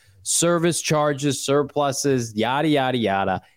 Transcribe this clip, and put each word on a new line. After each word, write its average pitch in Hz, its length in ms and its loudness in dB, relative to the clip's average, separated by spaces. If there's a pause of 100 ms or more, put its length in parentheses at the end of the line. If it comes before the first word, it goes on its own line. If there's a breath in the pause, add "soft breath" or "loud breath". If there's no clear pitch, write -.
(220 soft breath)
service 170 580 0
charges, 147 640 0
surpluses, 139 880 0
yada, 127 340 0
yada, 131 280 2
yada. 98 460 0 (140 soft breath)